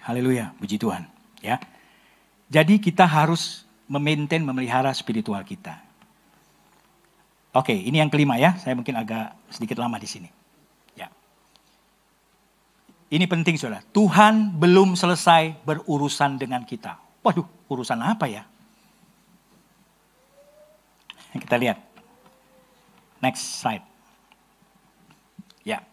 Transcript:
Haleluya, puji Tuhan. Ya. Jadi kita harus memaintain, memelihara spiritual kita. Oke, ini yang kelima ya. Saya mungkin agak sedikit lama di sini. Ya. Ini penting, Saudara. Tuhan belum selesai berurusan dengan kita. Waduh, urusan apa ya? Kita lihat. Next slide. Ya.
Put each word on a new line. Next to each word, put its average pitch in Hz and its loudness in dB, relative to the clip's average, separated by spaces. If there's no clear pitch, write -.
Haleluya, 123 -2
puji 104 -6
Tuhan. 92 -4
Ya. 117 -4
Jadi 160 6
kita 190 4
harus 165 0
memaintain, 147 -2
memelihara 127 -2
spiritual 107 -6
kita. 90 -16
Oke, 127 2
ini 113 0
yang 151 4
kelima 143 0
ya. 175 6
Saya 131 -8
mungkin 123 -6
agak 110 -8
sedikit 117 -8
lama 117 -6
di 104 -14
sini. - -16
Ya. 104 -16
Ini 170 2
penting, 170 0
Saudara. 113 -8
Tuhan 208 4
belum 180 6
selesai 165 2
berurusan 143 -2
dengan 127 -6
kita. - -14
Waduh, 180 0
urusan 123 -6
apa 160 -2
ya? 101 -14
Kita 123 -2
lihat. 120 -2
Next - -4
slide. 110 -6
Ya. 214 -8